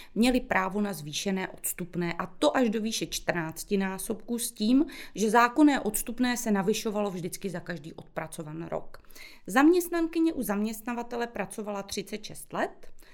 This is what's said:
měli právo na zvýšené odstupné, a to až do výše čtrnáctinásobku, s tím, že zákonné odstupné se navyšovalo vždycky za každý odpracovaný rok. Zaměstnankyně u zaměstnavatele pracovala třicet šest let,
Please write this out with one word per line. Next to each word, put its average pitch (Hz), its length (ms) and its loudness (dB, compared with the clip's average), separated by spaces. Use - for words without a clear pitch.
měli 247 240 4
právo 190 420 0
na 202 120 0
zvýšené 170 540 -4
odstupné, 175 680 -4
a 180 120 -4
to - 320 2
až 247 120 4
do 214 120 -2
výše 220 240 -2
čtrnáctinásobku, 190 1300 -2
s - 120 -4
tím, 254 340 4
že 208 140 2
zákonné 240 500 8
odstupné 240 580 0
se 226 140 0
navyšovalo 208 600 0
vždycky 180 380 -6
za 170 100 -6
každý 165 340 -10
odpracovaný 160 760 -10
rok. - 280 -6
Zaměstnankyně 330 880 4
u 247 100 -4
zaměstnavatele 233 840 -4
pracovala 208 560 -6
třicet 208 400 -8
šest - 300 -14
let, 254 340 -4